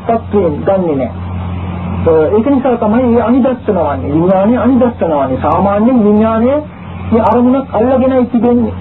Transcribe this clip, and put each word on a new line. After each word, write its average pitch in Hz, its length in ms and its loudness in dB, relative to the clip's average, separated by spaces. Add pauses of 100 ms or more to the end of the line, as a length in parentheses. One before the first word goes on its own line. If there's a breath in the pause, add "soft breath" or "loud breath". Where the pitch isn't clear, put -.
තත්වයෙන් 202 560 -2
ගන්නෙ 185 340 0
නැහැ. 127 160 -4 (920)
අ, 160 100 2 (180)
ඒක 220 160 2
නිසා 269 300 0
තමයි 226 300 0
මේ 233 160 2
අනිදස්සන 240 560 0
වන්නේ. 143 340 -2
විඥානය 190 440 2
අනිදස්සන 233 560 0
වන්නේ. 131 280 -2
සාමාන්‍යයෙන් 202 640 2
විඥානය 220 480 2 (540)
මේ 226 160 2
අරමුණක් 247 480 2
අල්ලගෙනයි 254 560 2
තිබෙන්නේ. 240 540 0